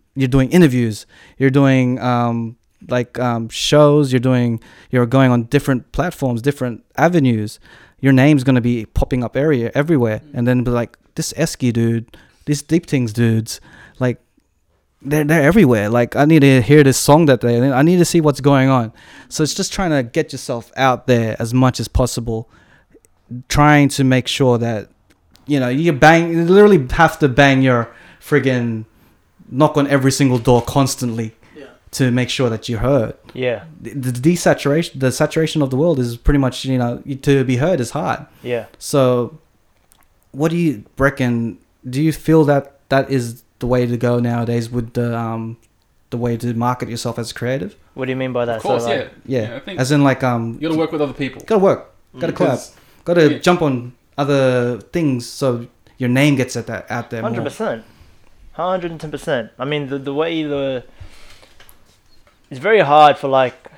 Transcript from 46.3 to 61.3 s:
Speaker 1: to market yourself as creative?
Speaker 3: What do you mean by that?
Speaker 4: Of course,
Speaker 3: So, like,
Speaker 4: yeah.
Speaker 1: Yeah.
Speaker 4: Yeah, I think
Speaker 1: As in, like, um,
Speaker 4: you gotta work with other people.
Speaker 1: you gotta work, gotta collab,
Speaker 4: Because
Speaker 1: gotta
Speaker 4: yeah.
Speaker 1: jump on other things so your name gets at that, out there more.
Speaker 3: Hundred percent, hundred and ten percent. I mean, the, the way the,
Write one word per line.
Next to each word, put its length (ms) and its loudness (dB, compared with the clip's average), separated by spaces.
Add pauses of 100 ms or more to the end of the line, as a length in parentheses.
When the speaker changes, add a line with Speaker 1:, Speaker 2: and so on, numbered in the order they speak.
Speaker 1:
to 180 -6
market 340 -4
yourself 300 -8
as 140 -10
creative? 420 -8 (200)
Speaker 3:
What 120 -8
do 60 -6
you 40 -4
mean 160 -6
by 120 -2
that? 140 -4
Speaker 4:
Of 40 -12
course, 220 -2
Speaker 3:
So, 60 -4
like, 200 -4 (160)
Speaker 4:
yeah. 160 -4
Speaker 1:
Yeah. 80 -6
Speaker 4:
Yeah, 60 -14
I 40 -12
think 200 -10
Speaker 1:
As 100 -2
in, 140 2
like, 180 0
um, 380 -4
Speaker 4:
you 80 -4
gotta 100 -2
work 140 -4
with 100 -4
other 100 -4
people. 300 -8
Speaker 1:
you 40 -20
gotta 180 2
work, 280 0 (260)
gotta 140 -4
collab, 40 -10
Speaker 4:
Because 400 -2 (280)
Speaker 1:
gotta 280 4
Speaker 4:
yeah. 60 -6
Speaker 1:
jump 240 0
on 320 -4 (220)
other 640 0 (140)
things 340 -2
so 400 -4 (320)
your 100 -4
name 280 2
gets 200 -4
at 120 -8
that, 220 -12
out 200 -8
there 120 -8
more. 80 -4
Speaker 3:
Hundred 140 -6
percent, 400 -8 (680)
hundred 400 -6
and 80 -14
ten 100 -12
percent. 480 -6
I 60 -8
mean, 240 -6
the, 100 -8
the 160 -8
way 280 -4
the, 420 -6 (1700)